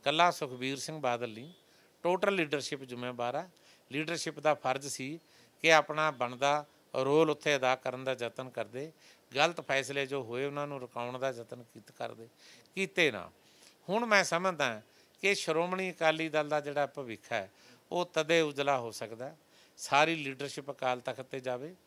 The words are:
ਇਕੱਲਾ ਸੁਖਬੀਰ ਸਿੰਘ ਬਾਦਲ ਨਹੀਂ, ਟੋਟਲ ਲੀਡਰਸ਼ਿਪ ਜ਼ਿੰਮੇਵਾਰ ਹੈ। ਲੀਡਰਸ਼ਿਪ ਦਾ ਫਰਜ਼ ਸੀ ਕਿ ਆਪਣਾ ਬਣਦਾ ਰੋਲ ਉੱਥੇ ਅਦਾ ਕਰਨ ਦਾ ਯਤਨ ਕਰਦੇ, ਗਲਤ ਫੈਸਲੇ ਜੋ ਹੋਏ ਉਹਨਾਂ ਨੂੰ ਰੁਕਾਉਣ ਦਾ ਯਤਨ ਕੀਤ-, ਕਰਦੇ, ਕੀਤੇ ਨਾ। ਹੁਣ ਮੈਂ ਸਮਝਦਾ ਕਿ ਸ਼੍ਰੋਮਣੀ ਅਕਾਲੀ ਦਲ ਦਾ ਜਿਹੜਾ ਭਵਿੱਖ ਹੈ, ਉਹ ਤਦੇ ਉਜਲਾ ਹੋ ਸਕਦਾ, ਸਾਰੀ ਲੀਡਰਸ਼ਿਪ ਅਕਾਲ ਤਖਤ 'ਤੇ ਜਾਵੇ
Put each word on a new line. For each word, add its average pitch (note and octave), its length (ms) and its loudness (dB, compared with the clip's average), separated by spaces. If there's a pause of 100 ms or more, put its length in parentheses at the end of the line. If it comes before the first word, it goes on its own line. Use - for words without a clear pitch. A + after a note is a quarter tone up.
ਇਕੱਲਾ D#3+ 300 4
ਸੁਖਬੀਰ C3 480 -4
ਸਿੰਘ D#3 220 -8
ਬਾਦਲ A#2+ 320 -2
ਨਹੀਂ, B2+ 200 -14 (500)
ਟੋਟਲ F#3 320 2
ਲੀਡਰਸ਼ਿਪ C#3+ 500 -2
ਜ਼ਿੰਮੇਵਾਰ B2 520 -4
ਹੈ। F3 140 -8 (420)
ਲੀਡਰਸ਼ਿਪ D#3 480 -4
ਦਾ D3+ 140 6
ਫਰਜ਼ C#3 340 0
ਸੀ C#3 320 -6 (420)
ਕਿ D#3+ 100 8
ਆਪਣਾ D#3 380 6
ਬਣਦਾ C3+ 560 0 (280)
ਰੋਲ C#3+ 360 4
ਉੱਥੇ D3 260 2
ਅਦਾ B2+ 200 2
ਕਰਨ B2+ 280 -6
ਦਾ C3 80 -2
ਯਤਨ B2+ 360 -6
ਕਰਦੇ, B2 440 -8 (440)
ਗਲਤ E3 240 2
ਫੈਸਲੇ C#3 460 -2
ਜੋ C3+ 160 -4
ਹੋਏ A#2+ 220 -4
ਉਹਨਾਂ C#3+ 220 -4
ਨੂੰ C#3+ 140 -8
ਰੁਕਾਉਣ B2 380 -8
ਦਾ C3 120 -2
ਯਤਨ A#2+ 340 -12 (100)
ਕੀਤ-, - 180 -20
ਕਰਦੇ, A#2 360 -12 (460)
ਕੀਤੇ F3+ 360 2
ਨਾ। G2 200 -8 (580)
ਹੁਣ A3+ 180 0
ਮੈਂ G3+ 180 4
ਸਮਝਦਾ D3 580 0 (400)
ਕਿ G3 120 4
ਸ਼੍ਰੋਮਣੀ F3+ 560 0
ਅਕਾਲੀ D#3+ 380 2
ਦਲ D3+ 200 0
ਦਾ D3+ 120 2
ਜਿਹੜਾ C#3+ 260 0
ਭਵਿੱਖ B2 460 -8
ਹੈ, G2+ 200 -2 (400)
ਉਹ F3 220 -2
ਤਦੇ D#3+ 260 4
ਉਜਲਾ C#3+ 380 2
ਹੋ A#2 120 -4
ਸਕਦਾ, A#2 460 -10 (400)
ਸਾਰੀ D#3 380 4
ਲੀਡਰਸ਼ਿਪ C#3 560 -8
ਅਕਾਲ B2+ 300 -2
ਤਖਤ B2 200 -6
'ਤੇ C3 200 -8
ਜਾਵੇ B2+ 340 -6 (120)